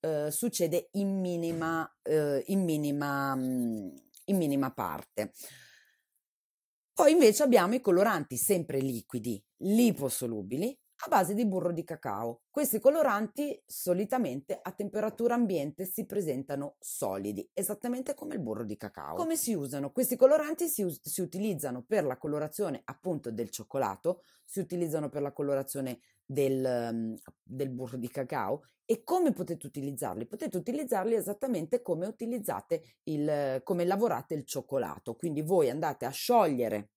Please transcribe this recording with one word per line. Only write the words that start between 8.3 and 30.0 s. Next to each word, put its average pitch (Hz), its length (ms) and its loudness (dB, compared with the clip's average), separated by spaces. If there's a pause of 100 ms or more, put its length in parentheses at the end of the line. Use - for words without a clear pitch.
sempre 135 440 0
liquidi, 117 600 -4 (180)
liposolubili, 143 1160 0 (260)
a - 60 -10
base 190 240 4
di 220 140 2
burro 175 260 0
di 165 120 -4
cacao. 117 680 -6
Questi 269 300 -2
coloranti 277 840 2
solitamente 180 960 -2
a 190 120 -10
temperatura 214 600 -2
ambiente 180 500 0
si - 220 -6
presentano 143 760 -4
solidi, 98 720 -6
esattamente 240 640 -4
come 302 200 -10
il 208 60 -4
burro 117 240 -4
di 104 120 -8
cacao. 80 380 -10
Come 330 220 -2
si 233 180 -2
usano? 139 380 -4
Questi 247 240 0
coloranti 302 500 6
si 254 160 -2
us-, 175 180 -2
si - 200 -6
utilizzano 170 640 -4
per 202 180 2
la 127 140 -2
colorazione 151 680 -4
appunto - 460 -6
del 113 200 -4
cioccolato, 123 720 -2 (220)
si - 140 -8
utilizzano 160 500 -2
per 143 140 -4
la 143 100 -4
colorazione 139 680 -2 (240)
del, 135 400 2
ehm, 117 500 -2 (280)
del 135 280 -6
burro 123 260 -8
di 123 120 -6
cacao. 131 560 -4 (200)
E 226 200 0
come 339 280 2
potete 165 340 -6
utilizzarli? 135 600 -6